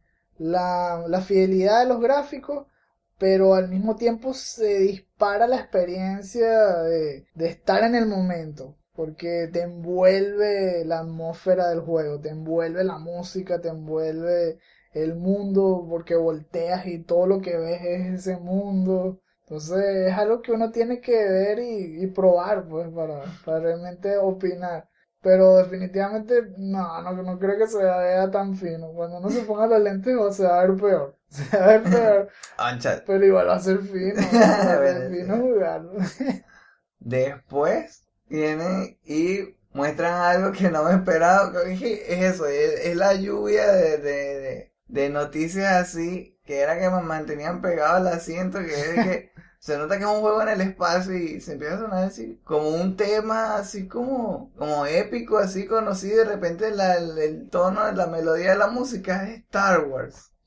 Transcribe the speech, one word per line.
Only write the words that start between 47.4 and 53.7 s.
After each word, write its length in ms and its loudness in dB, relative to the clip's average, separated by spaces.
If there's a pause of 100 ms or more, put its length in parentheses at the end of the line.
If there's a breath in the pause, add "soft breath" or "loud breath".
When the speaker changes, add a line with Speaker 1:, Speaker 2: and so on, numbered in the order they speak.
Speaker 2:
pegado 360 2
al 100 2
asiento, 540 -4
que 140 -6
es 220 -4
de 60 2
que 300 -4 (140)
<laughs> 120 -20
se 180 -4
nota 220 -2
que 60 -4
es 60 0
un 100 2
juego 200 2
en 80 0
el 140 0
espacio 520 -2
y 280 -6
se 100 -12
empieza 220 -8
a 60 -6
sonar 240 -2
así, 400 -10
como 260 0
un 260 -2
tema 600 0
así 300 -8